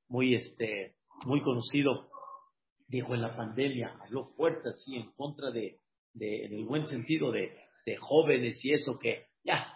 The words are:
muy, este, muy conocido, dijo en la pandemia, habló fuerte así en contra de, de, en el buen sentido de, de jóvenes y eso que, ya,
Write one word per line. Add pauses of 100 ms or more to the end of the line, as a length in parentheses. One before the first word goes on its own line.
muy,
este, (300)
muy
conocido, (800)
dijo
en
la
pandemia,
habló
fuerte
así
en
contra
de, (340)
de,
en
el
buen
sentido
de, (280)
de
jóvenes
y
eso
que, (160)
ya,